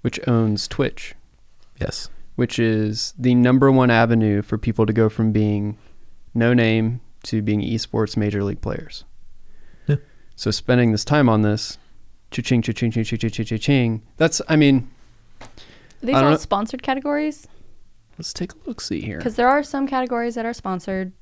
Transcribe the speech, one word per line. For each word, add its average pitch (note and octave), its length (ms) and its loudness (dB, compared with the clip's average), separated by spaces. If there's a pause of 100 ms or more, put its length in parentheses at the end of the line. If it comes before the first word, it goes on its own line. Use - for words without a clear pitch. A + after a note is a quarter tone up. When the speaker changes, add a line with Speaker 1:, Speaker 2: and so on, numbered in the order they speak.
Speaker 1:
Which - 260 -4
owns A2 400 2
Twitch. - 460 -6 (680)
Speaker 2:
Yes. - 280 -6 (280)
Speaker 1:
Which B2 220 -2
is A2 600 0
the B2 160 2
number B2+ 380 6
one B2+ 180 6
avenue A2+ 520 4
for - 160 -4
people A2 280 0
to G#2+ 60 -2
go A2 160 4
from A2 240 0
being G#2 440 0 (580)
no A#2+ 200 4
name A2+ 460 2 (240)
to A2 180 -2
being G#2 180 0
esports - 560 -4
major G#2 280 0
league G#2 160 -4
players. - 440 -8 (840)
Speaker 2:
Yeah. D3 100 2 (400)
Speaker 1:
So - 160 -4
spending B2 400 2
this G#2 120 0
time D3 240 4
on G#2+ 140 4
this, G#2 360 -2 (520)
cha-ching, A#2+ 320 0
cha-ching, A2+ 300 -2
cha-ching, A2+ 260 -4
cha-ching, A2+ 260 -4
cha-ching, A#2 580 0 (140)
that's, D#3+ 320 2
I E3 80 2
mean, C#3 320 4 (520)
Speaker 3:
Are - 60 -18 (560)
these C4+ 120 0
Speaker 1:
I C4+ 60 4
don't - 60 4
Speaker 3:
all D4 60 6
Speaker 1:
know. D#4+ 40 4
Speaker 3:
sponsored A3 460 -4
categories? D4 680 -4 (680)
Speaker 1:
Let's - 160 -12
take - 200 -8
a - 40 -20 (100)
look-see - 340 -8
here. F#2 200 -8
Speaker 3:
'Cause A3+ 160 -4
there A#3+ 120 2
are C#4+ 160 2
some C#4 240 -4
categories A#3+ 480 -4
that A3+ 100 -6
are A#3+ 80 -6
sponsored. F#3+ 680 -6